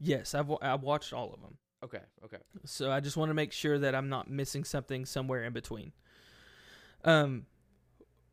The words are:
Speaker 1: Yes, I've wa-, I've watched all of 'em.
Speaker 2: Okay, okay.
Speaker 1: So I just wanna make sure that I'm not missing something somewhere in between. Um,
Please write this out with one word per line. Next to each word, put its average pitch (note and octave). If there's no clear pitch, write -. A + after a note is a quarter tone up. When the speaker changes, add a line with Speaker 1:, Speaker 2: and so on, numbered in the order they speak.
Speaker 1:
Yes, C#3+
I've C#3+
wa-, D3
I've C3+
watched D3
all A#2+
of -
'em. -
Speaker 2:
Okay, A#2
okay. A2
Speaker 1:
So C3+
I C3+
just C#3+
wanna D#3
make D3+
sure D3
that C#3
I'm C3+
not C3+
missing C#3
something C3
somewhere C3
in A#2+
between. A#2
Um, D3